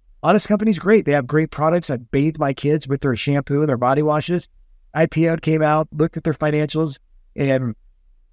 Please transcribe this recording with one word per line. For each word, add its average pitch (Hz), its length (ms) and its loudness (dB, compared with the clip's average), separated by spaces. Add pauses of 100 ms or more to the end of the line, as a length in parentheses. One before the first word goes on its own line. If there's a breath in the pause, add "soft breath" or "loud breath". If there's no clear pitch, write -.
(240)
Honest 185 240 2
Company's 208 320 2
great. 180 260 -2
They 143 60 0
have 143 160 0
great 156 240 0
products. 160 400 -2
I 123 60 -2
bathed 143 420 -2
my 143 140 0
kids 147 340 -2
with 135 140 -4
their 131 140 0
shampoo 143 440 -2
and 151 100 2
their 123 80 0
body 131 240 2
washes. 151 480 -2 (440)
I 160 120 2
P 165 240 2
O 165 80 0
came 156 240 0
out, 156 320 2
looked 160 240 0
at - 80 -8
their 156 80 0
financials, 151 680 -2 (380)
and, 131 360 0 (600)